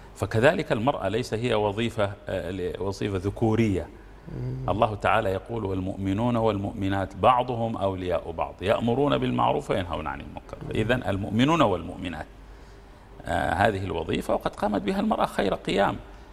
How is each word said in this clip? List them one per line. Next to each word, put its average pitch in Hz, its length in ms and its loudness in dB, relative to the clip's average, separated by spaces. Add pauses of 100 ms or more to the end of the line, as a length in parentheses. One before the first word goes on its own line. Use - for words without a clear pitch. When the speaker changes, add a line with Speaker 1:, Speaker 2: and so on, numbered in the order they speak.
(160)
Speaker 1:
فكذلك 135 560 4
المرأة 120 360 0
ليس 113 260 0
هي 113 200 0
وظيفة، 104 580 0 (180)
آه، 90 220 -4
ل-، 90 280 -4
وظيفة 98 380 -2
ذكورية. 101 680 2 (400)
Speaker 2:
مم. 127 420 -4
Speaker 1:
الله 107 260 2
تعالى 98 340 2
يقول: 104 360 -4
"والمؤمنون 98 720 0
والمؤمنات 98 800 0
بعضهم 117 600 2
أولياء 90 540 -2
بعض، 73 300 -4
يأمرون 117 560 2
بالمعروف 127 540 2
وينهون 80 360 -2
عن 69 140 -6
المنكر". - 420 -14
Speaker 2:
مم. - 80 -10
Speaker 1:
إذن 117 320 0
المؤمنون 113 580 2
والمؤمنات، 87 640 -2 (1000)
آه، 85 280 0
هذه 98 300 2
الوظيفة، 82 500 -2
وقد - 220 -2
قامت 208 260 0
بها 196 180 -2
المرأة 214 260 2
خير - 280 0
قيام. 185 420 0 (380)